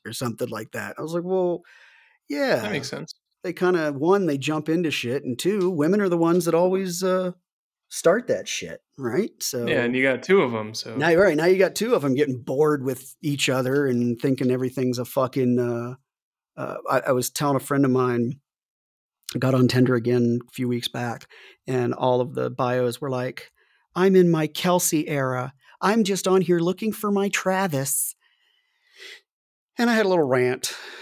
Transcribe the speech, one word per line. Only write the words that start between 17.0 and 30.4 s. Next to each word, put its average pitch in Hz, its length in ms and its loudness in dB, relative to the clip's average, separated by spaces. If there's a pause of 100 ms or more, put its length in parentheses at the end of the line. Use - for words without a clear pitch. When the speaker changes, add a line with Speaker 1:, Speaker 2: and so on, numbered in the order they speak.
Speaker 1:
I - 40 4
was 123 180 -2
telling 143 260 0
a 127 40 -2
friend 139 240 0
of 135 60 2
mine, 123 500 0 (920)
I - 60 -6
got 131 160 2
on 127 100 6
Tinder 127 300 4
again 120 500 2
a - 60 -20
few 127 160 -6
weeks 120 180 -4
back, 120 400 -8 (400)
and 123 280 0
all 127 260 0
of 127 140 -6
the 127 140 -4
bios 123 520 -2
were 143 100 -6
like, 127 400 -6 (460)
"I'm 190 180 4
in 180 160 8
my 156 160 2
Kelsey 170 640 0
era. 131 440 -4 (280)
I'm 214 240 2
just 190 240 -2
on 190 140 4
here 170 180 2
looking 190 320 -2
for 208 180 -4
my 202 180 0
Travis." 185 880 -2 (1600)
And 240 140 2
I 233 40 2
had 220 120 4
a - 20 2
little 170 200 4
rant 123 480 0 (260)